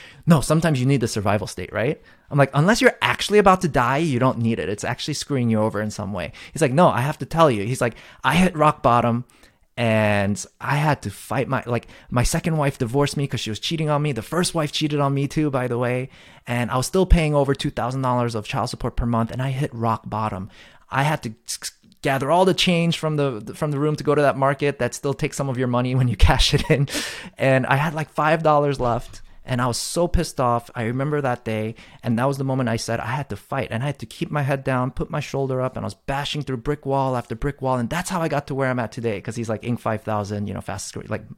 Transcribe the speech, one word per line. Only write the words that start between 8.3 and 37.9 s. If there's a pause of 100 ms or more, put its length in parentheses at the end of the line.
hit
rock
bottom (500)
and (180)
I
had
to
fight
my,
like, (220)
my
second
wife
divorced
me
'cause
she
was
cheating
on
me.
The
first
wife
cheated
on
me
too,
by
the
way. (380)
And
I
was
still
paying
over
two
thousand
dollars
of
child
support
per
month,
and
I
hit
rock
bottom. (400)
I
had
to (160)
s-,
s-, (320)
gather
all
the
change
from
the,
from
the
room
to
go
to
that
market
that
still
takes
some
of
your
money
when
you
<laughs>
cash
it
in. (500)
And
I
had,
like,
five
dollars
left, (240)
and
I
was
so
pissed
off.
I
remember
that
day, (280)
and
that
was
the
moment
I
said
I
had
to
fight,
and
I
had
to
keep
my
head
down,
put
my
shoulder
up,
and
I
was
bashing
through
brick
wall
after
brick
wall,
and
that's